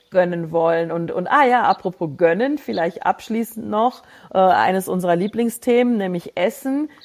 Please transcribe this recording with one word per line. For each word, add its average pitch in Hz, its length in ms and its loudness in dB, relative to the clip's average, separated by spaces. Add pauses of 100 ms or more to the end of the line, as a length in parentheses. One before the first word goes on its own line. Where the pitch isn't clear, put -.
(120)
gönnen 175 400 0
wollen. 165 400 0
Und, 170 200 -4
und, 180 160 -4
ah 285 180 4
ja, 240 180 2
apropos 175 520 -2
gönnen, 196 420 2
vielleicht 190 480 -4
abschließend 220 640 -4
noch, 220 340 0 (300)
äh, - 40 -2
eines 190 500 4
unserer 180 300 0
Lieblingsthemen, 233 800 0
nämlich 185 400 -6
Essen. 269 520 -2 (160)